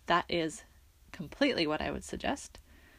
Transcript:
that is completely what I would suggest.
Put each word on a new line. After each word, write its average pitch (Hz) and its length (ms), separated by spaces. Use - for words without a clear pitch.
that 170 220
is 160 340
completely 170 560
what 151 140
I - 100
would - 120
suggest. - 560